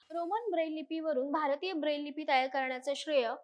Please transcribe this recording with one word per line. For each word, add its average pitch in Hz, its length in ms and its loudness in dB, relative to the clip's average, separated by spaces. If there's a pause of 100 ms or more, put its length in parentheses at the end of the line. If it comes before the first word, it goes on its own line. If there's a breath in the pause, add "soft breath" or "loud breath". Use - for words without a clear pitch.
(100)
रोमन 359 400 -2
ब्रेल 330 220 2
लिपीवरून 311 600 -2
भारतीय 302 400 0
ब्रेल 294 280 0
लिपी 294 280 -6
तयार 262 180 4
करण्याचं 262 500 -2
श्रेय 269 360 2 (100)